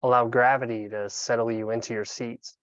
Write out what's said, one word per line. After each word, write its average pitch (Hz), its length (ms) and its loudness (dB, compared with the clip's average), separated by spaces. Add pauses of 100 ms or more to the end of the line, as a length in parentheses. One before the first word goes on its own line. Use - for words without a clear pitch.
Allow 123 240 4
gravity 120 600 2
to 104 220 -6
settle 117 420 0
you 110 180 -2
into 113 240 -2
your 107 120 -4
seats. - 560 -10